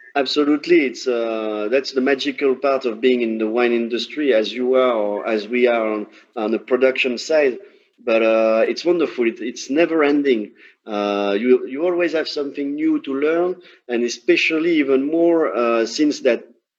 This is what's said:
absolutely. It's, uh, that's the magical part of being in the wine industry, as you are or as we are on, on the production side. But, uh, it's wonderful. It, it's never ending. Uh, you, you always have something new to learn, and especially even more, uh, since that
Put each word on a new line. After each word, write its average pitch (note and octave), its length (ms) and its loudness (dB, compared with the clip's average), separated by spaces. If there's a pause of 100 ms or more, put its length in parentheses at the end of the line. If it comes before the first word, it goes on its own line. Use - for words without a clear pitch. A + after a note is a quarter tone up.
(160)
absolutely. D3 720 2
It's, - 200 -6
uh, A2 640 -2
that's C3+ 220 0
the C3+ 80 0
magical C3+ 560 0
part C3+ 300 -2
of A2 160 -6
being B2+ 180 4
in A2+ 160 -2
the A2 100 -2
wine A#2+ 260 2
industry, A#2 600 -2
as A2 220 2
you B2+ 220 0
are B2+ 180 2
or G#2 340 -2
as A2 200 -2
we B2 180 2
are A#2 260 2
on, G#2+ 140 -4 (280)
on A2 160 -2
the A2 80 0
production B2+ 600 0
side. D3 400 0 (440)
But, A2+ 200 2
uh, A2 440 4
it's A#2+ 200 -4
wonderful. D3+ 420 0
It, A2 120 -6
it's B2 280 -10
never D#3+ 340 0
ending. C#3 500 0 (320)
Uh, G2+ 540 -2
you, B2 300 4
you C3+ 160 -6
always F3 300 0
have D#3 120 -2
something C#3+ 480 -6
new D#3 280 0
to C3+ 120 -6
learn, E3+ 480 -2 (240)
and A#2+ 160 -2
especially D#3+ 760 0
even C3+ 280 2
more, E3 480 2
uh, A#2 320 2
since D3 340 0
that A#2+ 220 2 (360)